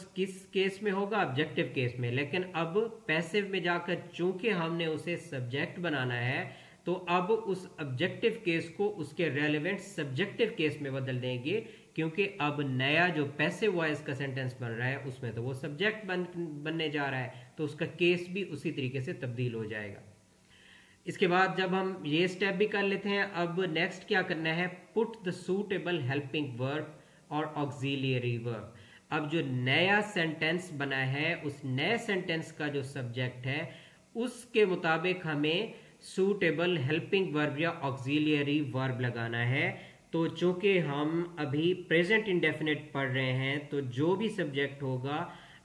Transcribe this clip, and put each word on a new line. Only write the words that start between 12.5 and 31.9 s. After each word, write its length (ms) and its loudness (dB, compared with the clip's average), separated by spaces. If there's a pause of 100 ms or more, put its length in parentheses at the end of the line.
नया 480 4
जो 160 2
passive 480 0
voice 280 0
का 120 -6
sentence 480 -4
बन 60 -4
रहा 200 -2
है, 100 0
उसमें 380 -8
तो 60 -4
वो 120 -2
subject 520 -2
बन, 220 -2 (100)
बनने 520 -2
जा 200 0
रहा 100 -2
है, 380 -8
तो 60 -2
उसका 220 -2
case 440 2
भी 140 -2
उसी 280 -4
तरीके 300 -2
से 120 -4
तब्दील 400 -2
हो 120 -4
जाएगा। 360 -8 (1040)
इसके 200 2
बाद 300 4
जब 160 2
हम 320 0
ये 220 4
स्टेप 260 0
भी 140 4
कर 160 0
लेते 260 0
हैं, 140 2
अब 360 -2
next 480 0
क्या 140 2
करना 280 -2
है, 380 -2 (100)
put 100 2
the 280 -4
suitable 680 -2
helping 440 0 (160)
verb 220 -2 (500)
or 100 0
auxiliary 1000 0
verb। 200 -4 (480)
अब 180 0
जो 120 0
नया 600 4
sentence 720 0
बना 240 -2
है, 380 0
उस 300 -6
नए 320 0